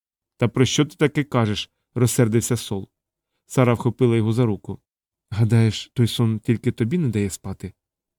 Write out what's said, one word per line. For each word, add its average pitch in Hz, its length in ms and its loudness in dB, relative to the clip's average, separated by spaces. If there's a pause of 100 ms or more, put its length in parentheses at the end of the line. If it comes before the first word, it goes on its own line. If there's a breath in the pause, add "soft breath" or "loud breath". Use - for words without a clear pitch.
(380)
«Та 123 100 2
про 127 180 2
що 151 200 2
ти 147 100 -10
таке 147 280 0
кажеш?» — 110 480 -2 (240)
розсердився 117 600 0
Сол. 98 320 -10 (560)
Сара 123 280 2
вхопила 117 420 0
його 113 180 0
за 120 120 0
руку. 101 340 -6 (500)
«Гадаєш, 113 640 2
той 120 140 2
сон 113 320 -2
тільки 120 320 -2
тобі 123 260 -2
не 156 120 0
дає 101 200 -2
спати?» 95 440 -12 (440)